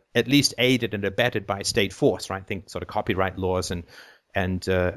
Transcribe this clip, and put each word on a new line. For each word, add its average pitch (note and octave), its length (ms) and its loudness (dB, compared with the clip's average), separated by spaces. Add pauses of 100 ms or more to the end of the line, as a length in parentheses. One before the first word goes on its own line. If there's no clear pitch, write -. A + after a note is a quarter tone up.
(140)
at A#2+ 140 2
least C#3 300 4
aided A#2+ 340 2
and G2+ 120 -4
abetted G2+ 420 0
by G2+ 160 -2
state G2+ 300 0
force, A2+ 360 0
right? G2 180 -8
Think F#2+ 220 -8
sort - 140 -8
of - 60 -12
copyright F#2 500 -2
laws F#2 320 0
and, F2 140 -6 (500)
and, F#2 340 -2
uh, F2+ 280 2